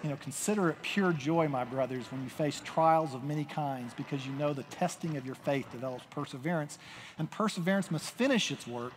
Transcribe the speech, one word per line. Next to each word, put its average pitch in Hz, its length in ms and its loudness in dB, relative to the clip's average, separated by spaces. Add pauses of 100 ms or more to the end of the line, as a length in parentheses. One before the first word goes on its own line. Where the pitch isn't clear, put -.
you 156 40 -2
know, 139 140 0
"Consider 185 480 2
it - 120 -2
pure 185 300 4
joy, 156 360 4
my 127 160 0
brothers, 127 480 0
when 131 100 -4
you 127 60 -6
face 147 360 -2
trials 160 500 4
of 127 100 -6
many 147 200 0
kinds, 135 500 -4
because 139 300 -4
you 135 100 -6
know 147 180 0
the 156 100 -4
testing 170 540 -2
of 131 100 -4
your 131 80 -6
faith 139 380 0
develops 127 380 -6
perseverance, 147 680 -2 (400)
and 160 100 -2
perseverance 196 600 2
must - 220 -4
finish 240 400 2
its - 120 -6
work 120 320 -6